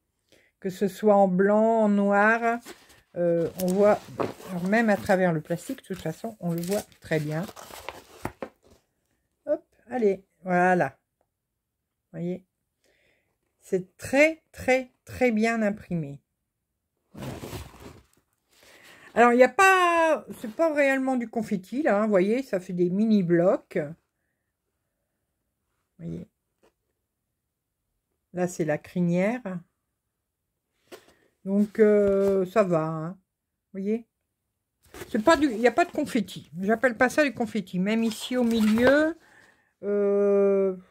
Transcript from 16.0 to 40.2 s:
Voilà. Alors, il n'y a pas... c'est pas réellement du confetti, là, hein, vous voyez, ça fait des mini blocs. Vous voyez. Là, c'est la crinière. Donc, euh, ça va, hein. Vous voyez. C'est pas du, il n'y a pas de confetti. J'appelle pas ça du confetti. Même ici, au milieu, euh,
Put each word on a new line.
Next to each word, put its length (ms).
Voilà. 200
Alors, 180
il 40
n'y 80
a 40
pas... 760
c'est 120
pas 220
réellement 420
du 120
confetti, 540
là, 160
hein, 60
vous 60
voyez, 320
ça 160
fait 140
des 180
mini 320
blocs. 560
Vous 80
voyez. 220
Là, 140
c'est 180
la 140
crinière. 640
Donc, 360
euh, 640
ça 160
va, 220
hein. 340
Vous 80
voyez. 260
C'est 140
pas 120
du, 100
il 120
n'y 80
a 60
pas 140
de 40
confetti. 600
J'appelle 360
pas 120
ça 160
du 80
confetti. 460
Même 260
ici, 320
au 80
milieu, 720
euh, 920